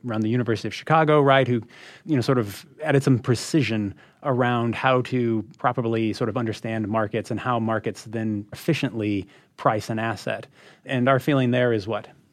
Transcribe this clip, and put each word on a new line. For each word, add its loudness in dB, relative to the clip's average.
around -2
the 0
University 0
of -8
Chicago, 4
right, 4
who, 0
you 0
know, 4
sort 2
of -4
added 2
some 4
precision 0
around 0
how 2
to 0
properly 0
sort -4
of -4
understand -4
markets -2
and -4
how -2
markets -4
then -4
efficiently -2
price 0
an -4
asset. -4
And 0
our 4
feeling 2
there 2
is -2
what? -6